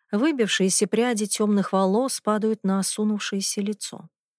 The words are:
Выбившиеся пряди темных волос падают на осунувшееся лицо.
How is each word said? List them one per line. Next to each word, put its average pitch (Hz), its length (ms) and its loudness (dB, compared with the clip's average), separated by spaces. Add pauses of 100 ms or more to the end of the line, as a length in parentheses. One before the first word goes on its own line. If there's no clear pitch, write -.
(120)
Выбившиеся 214 720 2
пряди 220 400 0
темных 208 460 0
волос 196 480 2
падают 214 420 0
на 190 160 0
осунувшееся 208 840 -2
лицо. 202 480 -6 (300)